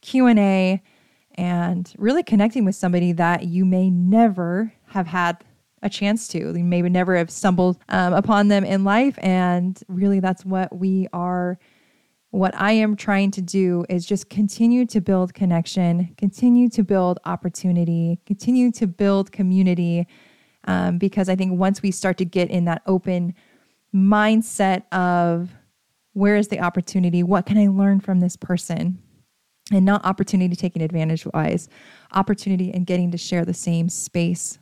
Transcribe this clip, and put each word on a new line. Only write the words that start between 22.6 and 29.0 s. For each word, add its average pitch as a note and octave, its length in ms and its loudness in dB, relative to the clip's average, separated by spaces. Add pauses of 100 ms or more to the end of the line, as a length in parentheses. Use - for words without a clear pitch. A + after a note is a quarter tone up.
that E3 220 -2
open F3+ 480 -2 (580)
mindset G#3 1000 2
of F3 600 0 (640)
where G3+ 220 2
is G3+ 120 2
the G3+ 140 -6
opportunity, F3+ 600 0
what F3 240 0
can G#3 120 0
I G#3 100 4
learn G3 320 2
from F#3 220 0
this F3+ 140 -2
person? F3 600 -6 (760)